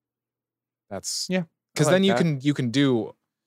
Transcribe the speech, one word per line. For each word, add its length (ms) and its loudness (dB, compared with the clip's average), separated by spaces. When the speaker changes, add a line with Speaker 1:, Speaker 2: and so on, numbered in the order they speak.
Speaker 1:
That's 400 -8
Speaker 2:
Yeah, 120 -2
I 40 -8
Speaker 1:
'cause 120 2
Speaker 2:
like 80 4
Speaker 1:
then 80 2
you 80 2
Speaker 2:
that. 60 0
Speaker 1:
can, 220 0
you 140 0
can 160 -2
do, 440 0